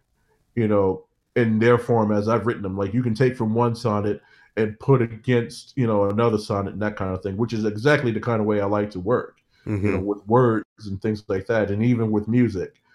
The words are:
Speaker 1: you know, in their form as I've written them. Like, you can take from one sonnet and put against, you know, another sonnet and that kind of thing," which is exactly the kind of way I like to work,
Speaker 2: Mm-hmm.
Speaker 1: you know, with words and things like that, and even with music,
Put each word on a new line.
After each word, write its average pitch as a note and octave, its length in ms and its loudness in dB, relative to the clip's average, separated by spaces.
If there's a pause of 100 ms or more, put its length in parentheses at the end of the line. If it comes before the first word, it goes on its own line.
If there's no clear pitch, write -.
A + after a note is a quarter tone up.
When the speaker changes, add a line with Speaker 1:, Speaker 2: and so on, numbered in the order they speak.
(560)
Speaker 1:
you A2+ 120 0
know, G2 380 2 (300)
in A2+ 240 2
their A#2+ 180 6
form A2+ 340 2
as G#2 160 0
I've A2+ 200 0
written A2+ 160 -2
them. F#2+ 120 -6
Like, G2 200 -4
you B2 80 0
can A#2+ 100 -2
take B2+ 240 0
from A2 160 -2
one A#2 220 0
sonnet G#2 480 -2 (340)
and G#2+ 220 -2
put C3 240 4
against, A#2 760 -4
you C3 80 2
know, G#2 240 2
another A2 300 2
sonnet G2+ 340 -4
and F#2+ 80 -8
that G#2 140 -4
kind F#2+ 180 -4
of F#2 80 -6
thing," F#2+ 160 -6
which A#2 160 -2
is G#2+ 100 -2
exactly A#2+ 480 0
the A2 80 -4
kind A2 220 -2
of G#2 60 -2
way G#2 120 0
I G2+ 60 0
like G#2 260 -2
to F#2+ 80 -10
work, G#2 380 -2 (300)
Speaker 2:
Mm-hmm. G#2 180 -2
Speaker 1:
you G#2 60 2
know, F2+ 80 0
with G2+ 260 -4
words A2+ 400 2 (200)
and G2 140 -8
things G#2+ 280 -4
like F#2+ 180 -4
that, G#2+ 240 0
and G2+ 160 0
even A#2 240 2
with G#2 180 0
music, A2 540 0 (140)